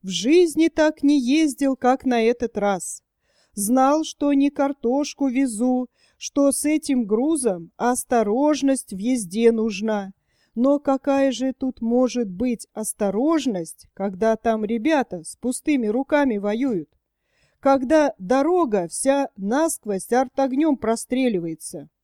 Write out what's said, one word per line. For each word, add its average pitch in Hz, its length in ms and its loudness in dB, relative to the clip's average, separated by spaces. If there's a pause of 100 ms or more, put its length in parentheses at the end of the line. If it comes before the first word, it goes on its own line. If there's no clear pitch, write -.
В 185 60 -12
жизни 311 600 2
так 311 340 0
не 285 160 4
ездил, 269 560 0
как 262 300 0
на 240 180 2
этот 233 340 -2
раз. 196 460 -4 (500)
Знал, 262 500 2
что 285 300 -2
не 277 160 4
картошку 277 800 -2
везу, 254 600 0 (280)
что 277 340 0
с 277 140 -4
этим 294 400 0
грузом 220 720 -2
осторожность 254 1160 0
в 190 40 -10
езде 226 540 0
нужна. 214 600 -4 (420)
Но 277 240 2
какая 277 520 0
же 247 220 -4
тут - 280 -6
может 240 500 0
быть 233 420 -4
осторожность, 220 1200 -2
когда 202 440 -2
там 220 280 -2
ребята 233 580 -2
с - 120 -18
пустыми 254 500 -2
руками 254 520 0
воюют? 208 520 -2 (720)
Когда 277 580 2
дорога 254 680 0
вся 269 500 0
насквозь 208 720 -2
артогнем 269 680 0
простреливается. 202 1120 -4 (140)